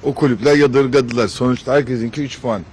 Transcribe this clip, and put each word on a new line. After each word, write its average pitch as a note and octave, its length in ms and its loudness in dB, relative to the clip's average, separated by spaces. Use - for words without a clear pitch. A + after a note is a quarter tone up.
o C#3 60 -4
kulüpler C3+ 420 2
yadırgadılar. B2+ 720 2
Sonuçta B2+ 440 -2
herkesinki B2 500 -2
üç C3 180 -10
puan. A2 220 -4